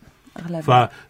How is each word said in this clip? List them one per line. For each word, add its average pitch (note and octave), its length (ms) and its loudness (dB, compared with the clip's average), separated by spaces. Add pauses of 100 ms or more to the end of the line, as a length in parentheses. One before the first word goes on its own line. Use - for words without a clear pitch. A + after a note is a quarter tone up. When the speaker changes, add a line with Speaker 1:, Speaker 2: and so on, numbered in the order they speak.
(380)
Speaker 1:
أغلبية. E3+ 220 -10
Speaker 2:
ف-، B2+ 280 2 (220)